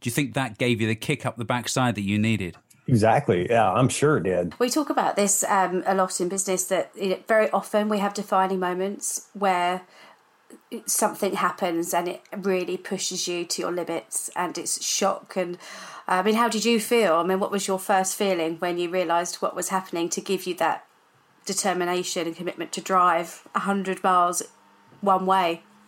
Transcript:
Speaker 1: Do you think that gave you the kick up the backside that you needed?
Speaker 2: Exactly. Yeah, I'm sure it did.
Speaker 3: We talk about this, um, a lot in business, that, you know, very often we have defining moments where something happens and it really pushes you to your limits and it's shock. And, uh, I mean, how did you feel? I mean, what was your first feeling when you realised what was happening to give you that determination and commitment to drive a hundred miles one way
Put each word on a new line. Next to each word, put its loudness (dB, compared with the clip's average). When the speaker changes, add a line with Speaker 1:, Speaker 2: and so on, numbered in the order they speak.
Speaker 1:
Do -6
you 0
think -2
that -4
gave 2
you 2
the 0
kick -4
up -4
the -8
backside 0
that -4
you 2
needed? 0
Speaker 2:
Exactly. 4
Yeah, 4
I'm 4
sure 2
it 0
did. 0
Speaker 3:
We 0
talk 0
about 0
this, 0
um, 0
a 2
lot 0
in 0
business, -2
that, -2
you -2
know, 0
very 6
often 0
we 2
have 0
defining 2
moments -4
where 2
something 0
happens -2
and 0
it -8
really 0
pushes -4
you -2
to -4
your -2
limits -6
and -2
it's -6
shock. -2
And, -2
uh, 0
I 4
mean, 2
how 2
did -2
you 4
feel? 4
I 2
mean, 0
what -2
was -4
your 0
first 0
feeling 0
when -4
you -2
realised 0
what -4
was -6
happening -4
to -4
give -4
you -4
that -2
determination -2
and -6
commitment -8
to -8
drive 2
a -2
hundred -2
miles 4
one 2
way 2